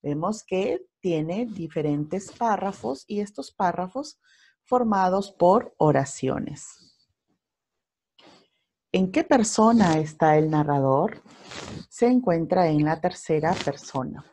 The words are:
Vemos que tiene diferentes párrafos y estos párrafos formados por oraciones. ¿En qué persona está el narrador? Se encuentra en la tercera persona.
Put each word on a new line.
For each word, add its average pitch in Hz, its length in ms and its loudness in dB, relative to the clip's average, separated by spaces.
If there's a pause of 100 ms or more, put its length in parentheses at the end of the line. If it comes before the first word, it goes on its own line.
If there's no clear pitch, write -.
Vemos 156 420 -4
que - 400 -2 (160)
tiene 170 460 -2
diferentes 156 840 -4
párrafos 214 760 -4
y 208 140 -6
estos 208 300 -10
párrafos 185 680 -6 (440)
formados 202 680 2
por 180 460 4
oraciones. - 1160 -2 (2000)
¿En 185 180 0
qué 311 140 0
persona 220 760 2
está 156 380 2
el 156 140 2
narrador? 147 720 0 (680)
Se 240 200 0
encuentra 180 600 2
en 151 160 2
la 156 160 0
tercera 165 540 -2 (100)
persona. 139 680 -8